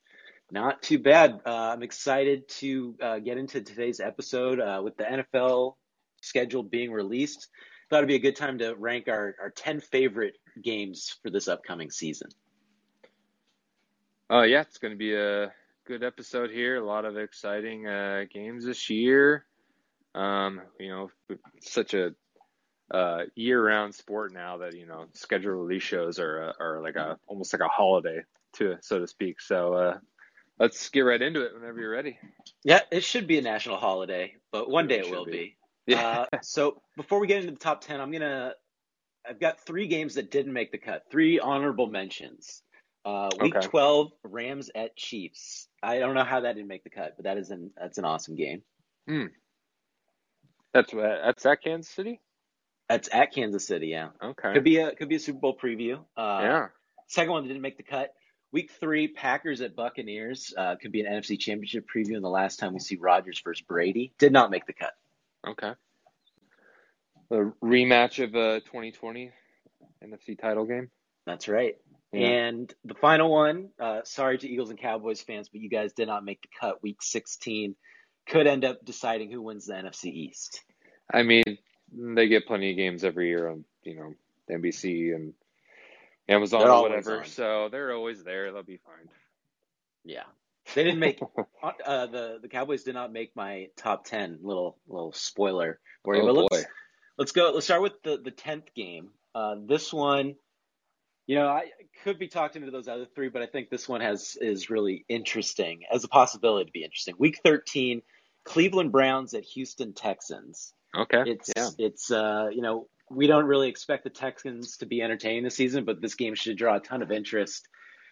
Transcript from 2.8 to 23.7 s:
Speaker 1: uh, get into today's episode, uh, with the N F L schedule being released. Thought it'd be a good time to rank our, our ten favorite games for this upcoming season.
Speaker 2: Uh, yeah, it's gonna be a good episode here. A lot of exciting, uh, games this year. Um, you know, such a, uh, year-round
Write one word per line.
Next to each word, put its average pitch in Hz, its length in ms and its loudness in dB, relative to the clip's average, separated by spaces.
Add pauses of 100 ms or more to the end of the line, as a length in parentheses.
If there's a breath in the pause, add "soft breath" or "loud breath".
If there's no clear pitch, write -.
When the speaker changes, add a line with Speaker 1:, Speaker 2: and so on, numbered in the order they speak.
Speaker 1:
uh, 113 180 -2
get 123 180 -6
into 135 220 -6
today's 113 400 -6
episode, 127 640 -2
uh, 98 200 -2
with 110 140 -6
the 110 160 -4
N 135 80 -2
F 131 140 -4
L 127 440 2 (440)
schedule 123 420 -2
being 120 300 -4
released. 113 560 -4 (400 soft breath)
Thought 156 80 6
it'd 143 100 4
be 139 80 4
a 123 40 4
good 139 180 2
time 135 220 -6
to 113 160 -2
rank 117 340 -4
our, 104 320 -2
our 101 80 -8
ten 147 320 -6
favorite 117 560 0 (260)
games 104 580 -6
for 113 80 -8
this 98 200 -2
upcoming 85 420 -6
season. - 380 -8 (2000)
Speaker 2:
Uh, 120 120 8
yeah, 131 180 6
it's - 160 -10
gonna 107 180 -8
be 107 180 -4
a 104 380 0 (340 soft breath)
good 123 200 -8
episode 123 460 -6
here. 120 260 -2
A 110 80 -4
lot 107 180 -2
of 107 140 -6
exciting, 107 680 -8
uh, 101 380 -4 (100)
games 113 300 -10
this 123 260 -6
year. 135 560 6 (680)
Um, 98 460 -2 (180)
you 95 80 -12
know, 95 240 -10 (480)
such - 340 -4
a, 90 220 0 (720)
uh, 87 340 0 (120)
year-round 107 580 2